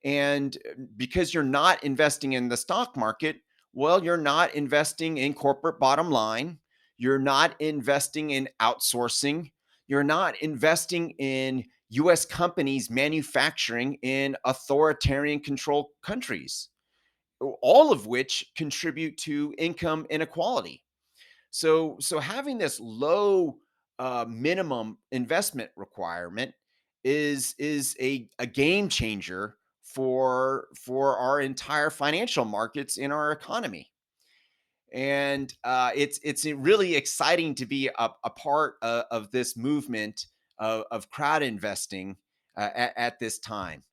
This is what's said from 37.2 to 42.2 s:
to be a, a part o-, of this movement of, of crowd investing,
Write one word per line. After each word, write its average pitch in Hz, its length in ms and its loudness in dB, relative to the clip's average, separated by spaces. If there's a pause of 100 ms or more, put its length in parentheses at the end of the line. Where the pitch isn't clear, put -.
to 131 100 -6
be 135 220 -2 (100)
a, 113 120 0 (140)
a 117 60 -4
part 147 500 -2
o-, 117 300 -2
of 107 220 -6
this 123 220 -2
movement 120 720 -4 (320)
of, 110 320 -2
of 113 200 -8
crowd 151 320 0
investing, 98 720 -6 (400)